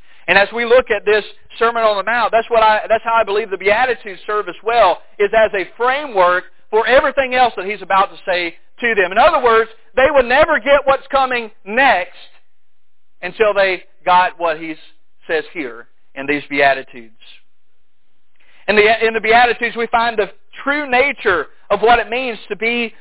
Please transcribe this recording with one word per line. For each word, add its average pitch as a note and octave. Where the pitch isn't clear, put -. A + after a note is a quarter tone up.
And F3+
as G3
we A#3
look B3
at G3+
this G#3
Sermon A#3
on G#3+
the F#3+
Mount, A3
that's A3+
what A3+
I, G#3+
that's A3
how A3+
I A3+
believe G#3
the G3
Beatitudes G#3
serve G#3
as D#3+
well, A3
is G3+
as A3
a F#3
framework A#3
for A3
everything C4
else B3
that F#3
he's G3+
about F#3+
to E3+
say F3
to A3+
them. F#3
In G#3
other D4
words, A3+
they C4
would C4+
never D4
get C#4
what's C4+
coming B3+
next G#3+
until G3+
they F#3+
got F3+
what E3
he D#3+
says D#3
here A#2
in C#3
these C#3+
Beatitudes. C3+
In G3+
the, A3
in A3+
the A3
Beatitudes, A3+
we A#3
find A#3
the G3+
true C#4+
nature B3
of G3+
what A#3
it G#3
means A#3+
to G3+
be A#3